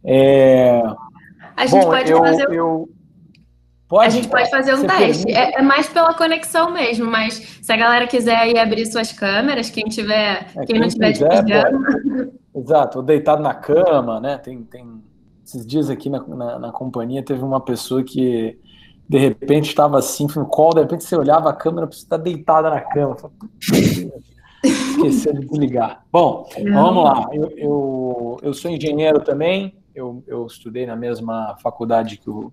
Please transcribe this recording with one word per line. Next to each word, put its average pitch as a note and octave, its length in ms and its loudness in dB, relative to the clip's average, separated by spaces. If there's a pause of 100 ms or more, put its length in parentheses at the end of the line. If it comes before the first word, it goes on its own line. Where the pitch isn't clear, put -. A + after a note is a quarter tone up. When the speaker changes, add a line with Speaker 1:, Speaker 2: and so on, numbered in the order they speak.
Speaker 1:
É, C3 760 6 (720)
Speaker 2:
A C4 100 0
gente F#3+ 180 6
Speaker 1:
bom, E3 80 4
Speaker 2:
pode D#3+ 200 2
Speaker 1:
eu, D#3+ 80 6
Speaker 2:
fazer E3 300 4
o E3+ 40 -2
Speaker 1:
eu E3 360 -2 (1040)
pode? A3 140 6
Speaker 2:
A - 20 4
gente A#3 180 0
pode B3 220 0
fazer C4+ 240 2
um C4 40 2
Speaker 1:
Você C#4 100 0
Speaker 2:
teste. - 360 2
Speaker 1:
pergunta. - 320 0
Speaker 2:
É, C4 40 -2
é - 20 2
mais D4 260 2
pela E4 280 2
conexão E4 560 0
mesmo, A#3+ 340 -4
mas A3+ 300 -2 (260)
se - 100 -4
a A3 60 2
galera A#3+ 300 2
quiser A#3 300 2
aí A#3 200 2
abrir A3 300 0
suas A3 240 -4
câmeras, A3+ 580 -2
quem A3 140 -8
tiver, G#3+ 640 -2 (100)
Speaker 1:
É, - 80 -8
Speaker 2:
quem A3+ 140 0
não F3+ 100 2
Speaker 1:
quem - 40 -4
Speaker 2:
tiver - 180 2
Speaker 1:
quiser, F3+ 340 4
Speaker 2:
te G#3 80 2
vendo. - 300 2
Speaker 1:
pode. - 480 -4 (240)
Exato, C3+ 420 0
ou C3 60 -8
deitado D3+ 400 2
na C3+ 100 -2
cama, D3 680 0
né? C3+ 200 -6
Tem, B2+ 240 -18
tem, A#2 360 -20 (460)
esses A#2+ 180 -14
dias C3+ 280 -2
aqui C3+ 180 -8
na, C3+ 180 -8
na, B2 300 -10
na A#2+ 140 -12
companhia B2+ 500 -8
teve C3 220 -6
uma C3+ 180 -2
pessoa B2+ 420 -4
que, A#2+ 540 -4 (500)
de C#3 120 2
repente, C#3 560 0
tava D3 240 4
assim, - 260 -4 (100)
no D3 120 -4
call, D#3+ 260 4
de D#3+ 80 4
repente E3+ 220 -2
você - 120 -4
olhava D3+ 360 2
a - 20 -4
câmera, D#3+ 320 -4
a - 40 -12
pessoa - 200 -20
tá E3 80 -2
deitada D#3+ 540 0
na C#3 100 -4
cama. C#3+ 340 -4
Fala, - 240 -20
"Putz, - 680 -2 (560)
esqueceu B3+ 680 0
de C#3 120 -6
desligar." B2 680 -4
Bom, D#3+ 380 2 (140)
Speaker 2:
Não. G3+ 200 4
Speaker 1:
vamos F3+ 200 4
lá. C#3+ 280 2
Eu, D3+ 240 -4
eu, C3 840 -4
eu C#3+ 140 -6
sou E3+ 160 -8
engenheiro D3+ 480 0
também, F3 580 -4 (160)
eu, B2+ 320 -14
eu A#2+ 220 -10
estudei A#2+ 400 -12
na A2+ 80 -10
mesma A2+ 680 -8
faculdade A2+ 560 -4
que - 100 -16
o G#2+ 260 -12